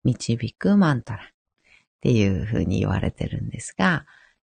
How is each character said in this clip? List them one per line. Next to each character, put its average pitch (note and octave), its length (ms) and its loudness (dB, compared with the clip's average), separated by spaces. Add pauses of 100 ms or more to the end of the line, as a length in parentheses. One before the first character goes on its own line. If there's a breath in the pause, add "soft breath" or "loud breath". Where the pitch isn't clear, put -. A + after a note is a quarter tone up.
導 A#2 520 -2
く G3+ 240 2
マ D#3+ 160 4
ン A#2 80 -4
ト - 100 -12
ラ G#2+ 60 -10
っ - 20 -20 (800 soft breath)
て - 100 2
い G#2+ 160 4
う F#2+ 200 0
風 A2 180 -2
に F#2+ 140 0
言 G2+ 100 0
わ G2 120 0
れ - 100 -2
て - 180 -6
る - 140 -6
ん - 80 -8
で - 100 -12
す - 160 -16
が、 F3+ 300 0 (400 soft breath)